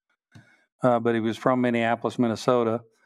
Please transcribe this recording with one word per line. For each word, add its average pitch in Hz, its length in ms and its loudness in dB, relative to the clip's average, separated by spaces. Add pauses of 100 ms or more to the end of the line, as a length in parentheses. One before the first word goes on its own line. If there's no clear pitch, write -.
(840)
uh, 123 160 4
but 117 160 0
he 113 60 0
was 110 160 -2
from 127 240 0
Minneapolis, 117 580 -2
Minnesota. 117 600 0 (240)